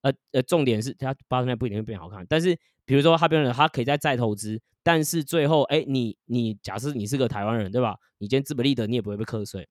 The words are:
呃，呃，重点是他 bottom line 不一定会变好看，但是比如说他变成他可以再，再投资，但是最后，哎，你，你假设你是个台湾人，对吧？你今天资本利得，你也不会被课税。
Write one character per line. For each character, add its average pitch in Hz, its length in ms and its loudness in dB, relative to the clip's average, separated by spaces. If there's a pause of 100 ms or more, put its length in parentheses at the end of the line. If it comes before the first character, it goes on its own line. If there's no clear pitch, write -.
呃， 135 100 0 (200)
呃， 131 100 2
重 165 220 2
点 113 180 2
是 131 120 -6
他 135 200 -6 (140)
bottom 127 180 0
line 123 100 -2
不 123 100 -4
一 110 40 -4
定 101 80 -6
会 110 40 -4
变 107 160 -10
好 85 100 -16
看， 95 200 -14
但 160 120 2
是 175 160 2 (280)
比 131 100 0
如 143 60 6
说 165 160 6
他 160 100 2
变 151 160 4
成 123 100 2
他 143 140 4
可 - 140 -2
以 117 40 0
再， 143 120 0
再 143 200 0
投 113 180 0
资， 107 260 -6 (220)
但 165 200 4
是 151 220 -2
最 151 240 2
后， 156 140 4
哎， 151 240 2
你， 127 300 -2 (100)
你 117 280 0
假 101 240 -10
设 143 140 -4
你 110 140 -4
是 131 100 -4
个 131 100 2
台 104 180 -2
湾 113 120 0
人， 98 160 -2
对 123 80 0
吧？ 110 160 0 (220)
你 104 100 -8
今 131 80 0
天 139 80 0
资 - 100 -8
本 120 100 -2
利 139 100 4
得， 117 120 -2
你 120 100 -2
也 117 40 0
不 101 80 -8
会 101 80 -6
被 110 80 -6
课 107 200 -6
税。 95 260 -12